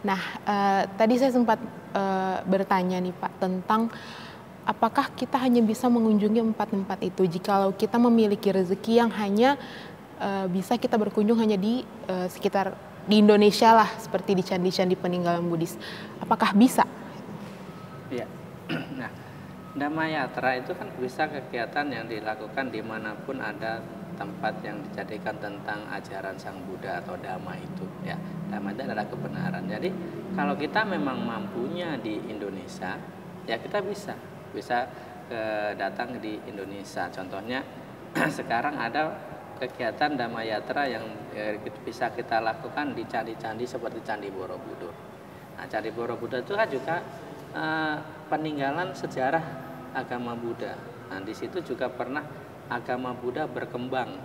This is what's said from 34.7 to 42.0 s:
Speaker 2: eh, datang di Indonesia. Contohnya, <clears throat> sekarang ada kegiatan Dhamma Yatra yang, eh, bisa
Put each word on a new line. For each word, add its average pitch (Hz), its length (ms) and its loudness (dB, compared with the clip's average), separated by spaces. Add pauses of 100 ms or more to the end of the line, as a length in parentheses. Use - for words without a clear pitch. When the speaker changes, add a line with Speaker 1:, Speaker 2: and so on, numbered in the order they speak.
Speaker 2:
eh, 107 480 -2
datang 107 400 -4
di 107 320 -6
Indonesia. 98 560 -6
Contohnya, 98 560 -6 (480)
<clears throat> 160 160 0 (160)
sekarang 127 320 0
ada 139 400 0 (480)
kegiatan 127 560 -2
Dhamma 117 320 -2
Yatra 127 400 0
yang, 113 160 -4 (240)
eh, 107 320 -4 (240)
bisa 117 240 -2